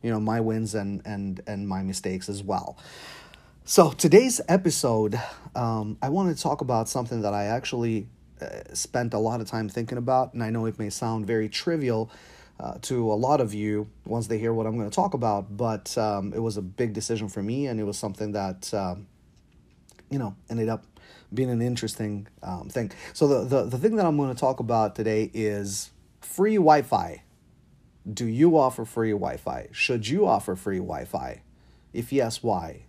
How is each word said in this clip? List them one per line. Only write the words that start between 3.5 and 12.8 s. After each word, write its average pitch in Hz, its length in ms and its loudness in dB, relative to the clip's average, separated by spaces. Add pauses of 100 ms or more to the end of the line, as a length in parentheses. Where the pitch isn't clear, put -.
So 160 260 8
today's 214 560 8
episode, 120 760 2 (340)
um, 113 460 -2
I 131 80 -2
wanna 180 260 2
talk 135 260 -2
about 117 280 0
something 120 320 -4
that 101 120 0
I 101 120 0
actually, 117 600 -2 (340)
uh, - 320 -12
spent 123 400 -2
a 107 60 0
lot 113 220 0
of 104 60 -8
time 110 220 -4
thinking 117 300 -4
about, 127 340 0
and 120 80 -6
I 113 80 -4
know 113 160 -2
it 110 140 -6
may 104 100 -4
sound 110 380 -4
very 110 220 0
trivial, 123 600 -2 (500)
uh, - 220 -8